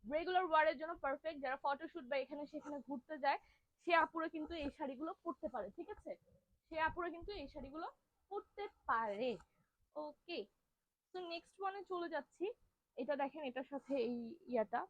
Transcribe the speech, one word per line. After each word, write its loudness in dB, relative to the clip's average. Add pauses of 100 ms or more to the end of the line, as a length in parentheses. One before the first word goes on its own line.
(120)
রেগুলার 4
ওয়্যারের 8
জন্য -4
পারফেক্ট। -2
যারা 0
ফটোশুট -2
বা 0
এখানে -2
সেখানে -6
ঘুরতে -6
যায়, 2 (460)
সে 6
আপুরা 4
কিন্তু -6
এই -2
শাড়িগুলো -4 (100)
পরতে -4
পারে, -4
ঠিক -12
আছে? -10 (540)
সে -4
আপুরা 2
কিন্তু -8
এই -6
শাড়িগুলো -8 (420)
পরতে -6 (180)
পারে। 2 (580)
ওকে, -6 (680)
তো -4
নেক্সট -8
ওয়ানে -4
চলে -2
যাচ্ছি। -4 (420)
এটা 0
দেখেন, -2
এটার -4
সাথে -4
এই 0 (100)
ইয়াটা 2